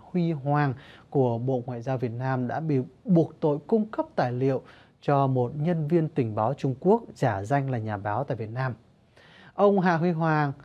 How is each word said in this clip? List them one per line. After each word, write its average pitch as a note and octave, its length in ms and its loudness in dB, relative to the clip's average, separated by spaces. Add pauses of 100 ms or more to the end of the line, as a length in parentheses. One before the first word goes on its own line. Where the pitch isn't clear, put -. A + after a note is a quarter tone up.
Huy E3+ 300 -2
Hoàng C#3+ 420 0 (360)
của B2 280 2
Bộ B2+ 280 -2
Ngoại A#2+ 160 -10
giao C3 160 -4
Việt A#2+ 140 -4
Nam B2+ 360 -2
đã A#2 120 -4
bị D3+ 200 0 (260)
buộc F3 340 2
tội D3+ 180 2 (100)
cung G#3+ 180 2
cấp D#4 200 -6 (100)
tài B2+ 160 0
liệu B2+ 300 0 (400)
cho C#3 260 2
một B2+ 280 0
nhân D#3 320 -2
viên D#3 220 2
tình A2+ 260 -2
báo A2 180 0
Trung C3+ 260 -2
Quốc A3 240 2 (120)
giả G2+ 280 0
danh C3+ 260 0
là B2+ 80 -2
nhà G#2+ 200 -4
báo G#2 260 -2
tại C#3 140 -6
Việt A2 120 -8
Nam. A2+ 240 -4 (800)
Ông G3+ 260 4
Hà F3 180 4
Huy F3 140 2
Hoàng D#3 400 2 (140)